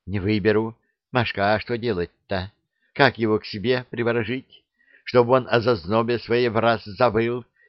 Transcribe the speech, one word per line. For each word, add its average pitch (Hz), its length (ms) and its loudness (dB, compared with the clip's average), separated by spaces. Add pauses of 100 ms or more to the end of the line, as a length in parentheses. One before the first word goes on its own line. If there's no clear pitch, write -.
«Не 95 140 -6
выберу. 107 580 0 (340)
Машка, 107 420 0
а 107 60 0
что 120 180 -6
делать-то? 98 760 -6 (420)
Как 131 240 2
его 107 220 2
к - 60 -8
себе 123 440 -4
приворожить, 117 720 -4 (400)
чтобы 120 300 4
он 127 160 2
о 117 120 2
зазнобе 113 580 0
своей 120 300 0
враз 110 360 0
забыл 117 600 -2 (240)